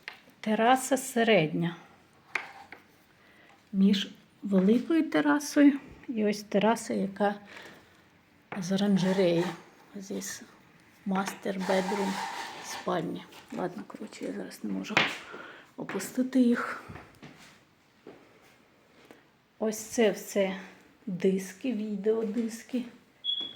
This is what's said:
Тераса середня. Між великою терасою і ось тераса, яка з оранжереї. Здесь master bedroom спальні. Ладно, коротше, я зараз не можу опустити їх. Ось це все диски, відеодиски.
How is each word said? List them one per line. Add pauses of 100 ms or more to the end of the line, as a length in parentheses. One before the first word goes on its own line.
(400)
Тераса
середня. (2000)
Між (340)
великою
терасою (280)
і
ось
тераса,
яка (1200)
з
оранжереї. (500)
Здесь (680)
master
bedroom (540)
спальні. (260)
Ладно,
коротше,
я
зараз
не
можу (840)
опустити
їх. (2750)
Ось
це
все (500)
диски,
відеодиски. (720)